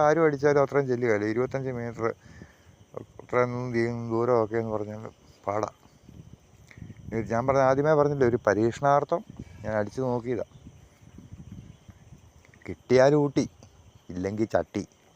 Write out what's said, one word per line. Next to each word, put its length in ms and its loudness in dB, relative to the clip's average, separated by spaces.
ആരും 220 4
അടിച്ചാലും 360 2
അത്രയും 280 0
ചെല്ലുകയില്ല. 420 0
ഇരുപത്തഞ്ച് 440 -4
മീറ്റർ 300 -6
അത്രയും 320 -2
ദീ-, 380 -2
ദൂരമൊക്കെ 480 0
എന്ന് 140 -6
പറഞ്ഞാൽ 380 -10
പാടാ. 260 -4
ഇത് 100 -4
ഞാൻ 140 -2
പറഞ്ഞ, 220 2
ആദ്യമേ 320 2
പറഞ്ഞില്ലേ, 300 2
ഒരു 160 0
പരീക്ഷണാർത്ഥം 760 2
ഞാൻ 160 -6
അടിച്ചു 300 -6
നോക്കിയതാ. 380 -4
കിട്ടിയാൽ 460 4
ഊട്ടി, 240 0
ഇല്ലെങ്കിൽ 420 -4
ചട്ടി. 300 -4